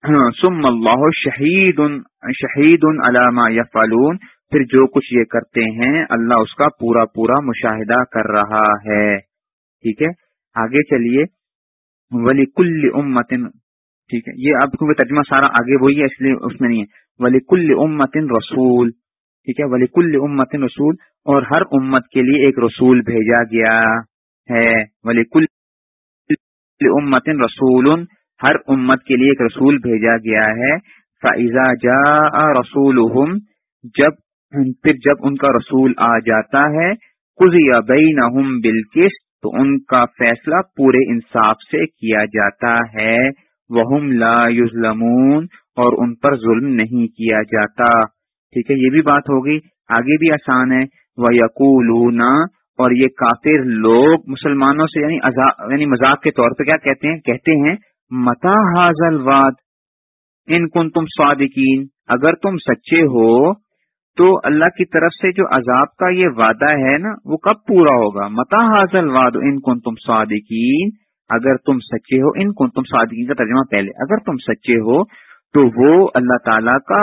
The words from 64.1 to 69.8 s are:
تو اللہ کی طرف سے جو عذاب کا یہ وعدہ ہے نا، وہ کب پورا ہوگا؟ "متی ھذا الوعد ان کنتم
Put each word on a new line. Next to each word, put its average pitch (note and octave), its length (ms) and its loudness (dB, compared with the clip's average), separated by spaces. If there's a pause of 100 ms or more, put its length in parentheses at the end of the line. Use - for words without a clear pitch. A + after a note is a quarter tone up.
تو F#3 260 4
اللہ D3+ 220 0
کی F3+ 200 -2
طرف E3 280 0
سے F#3 180 -4
جو F3+ 240 -2
عذاب B2+ 400 0
کا F3+ 140 -2
یہ F#3 180 0
وعدہ A2+ 440 0
ہے C#3 260 0
نا، F#3+ 120 -6 (160)
وہ D#3 120 -6
کب G#3 300 -4
پورا E3 280 4
ہوگا؟ G2+ 320 -2
"متی B2+ 380 0
ھذا G3 320 2
الوعد C3 380 0
ان C#3 240 -2
کنتم B2 320 -4 (160)